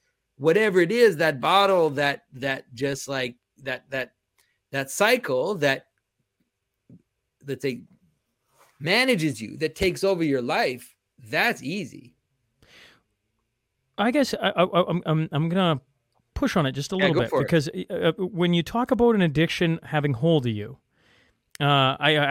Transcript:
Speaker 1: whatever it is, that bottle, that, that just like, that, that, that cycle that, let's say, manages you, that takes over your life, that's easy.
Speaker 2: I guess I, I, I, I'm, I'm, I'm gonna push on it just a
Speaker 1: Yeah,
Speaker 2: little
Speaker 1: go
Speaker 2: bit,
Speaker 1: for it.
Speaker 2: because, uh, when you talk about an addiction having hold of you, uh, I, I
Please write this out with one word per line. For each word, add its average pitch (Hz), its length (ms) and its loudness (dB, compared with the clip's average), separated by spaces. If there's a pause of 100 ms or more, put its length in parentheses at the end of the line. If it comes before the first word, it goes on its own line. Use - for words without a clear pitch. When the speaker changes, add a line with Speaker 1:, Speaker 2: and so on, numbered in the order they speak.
(380)
Speaker 1:
whatever 180 420 4
it 170 120 4
is, 226 260 6
that 151 220 0
bottle, 180 520 4
that, 139 320 -2 (100)
that 135 400 -6
just 139 340 -6
like, 127 280 -6 (260)
that, 131 300 -10
that, 131 220 -8 (580)
that 135 180 -4
cycle 202 680 0
that, 139 300 0 (1600)
let's 135 140 -8
say, 127 220 -6 (960)
manages 165 600 0
you, 110 180 -10
that 151 180 -4
takes 185 280 -2
over 190 200 0
your 139 180 0
life, 139 540 -4 (340)
that's 170 320 0
easy. 147 540 -10 (1800)
Speaker 2:
I 220 140 0
guess 269 220 0
I, 196 220 -2
I, 180 80 -4
I, 180 260 0
I'm, 175 160 -2
I'm, 156 260 -2
I'm 156 180 -2
gonna 170 320 0 (520)
push - 240 -2
on 160 80 2
it 131 60 -4
just 139 200 -8
a 196 40 -6
Speaker 1:
Yeah, 185 80 -2
Speaker 2:
little - 120 2
Speaker 1:
go 156 60 0
Speaker 2:
bit, 113 80 -2
Speaker 1:
for 135 120 0
it. - 40 -2
Speaker 2:
because, 156 240 0 (200)
uh, 170 280 0
when 175 360 0
you 170 100 2
talk 240 280 -2
about 233 240 4
an 202 60 2
addiction 165 640 0
having 147 300 -2
hold 139 340 2
of 113 60 -2
you, 107 240 -10 (800)
uh, 139 400 4
I, 151 160 2
I 147 160 2